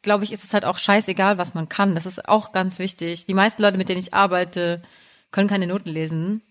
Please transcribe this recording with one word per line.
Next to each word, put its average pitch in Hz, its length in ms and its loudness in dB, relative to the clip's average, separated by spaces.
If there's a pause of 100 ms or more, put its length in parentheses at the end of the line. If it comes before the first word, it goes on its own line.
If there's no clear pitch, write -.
glaube 208 220 2
ich, 208 80 -6
ist - 120 -10
es - 100 -6
halt 208 120 2
auch 185 140 -2
scheißegal, 202 580 2
was 175 160 -4
man 160 160 -6
kann. 196 240 2
Das 165 140 -4
ist - 200 -6
auch 214 240 2
ganz 185 280 -2
wichtig. 170 480 -6
Die 190 80 0
meisten 208 260 2
Leute, 202 160 4
mit 190 120 -2
denen 180 100 -2
ich 180 160 -8
arbeite, 180 680 0 (500)
können 202 160 2
keine 196 200 0
Noten 185 220 -6
lesen. 160 600 -4